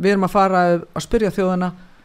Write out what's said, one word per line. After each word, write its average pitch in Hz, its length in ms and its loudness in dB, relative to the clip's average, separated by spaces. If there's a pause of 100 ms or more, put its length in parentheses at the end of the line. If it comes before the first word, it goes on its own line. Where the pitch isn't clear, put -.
við 185 120 2
erum 196 120 0
að 180 60 -2
fara 190 300 2 (180)
að - 240 -10
spyrja 220 320 -2
þjóðina, 180 380 -2 (320)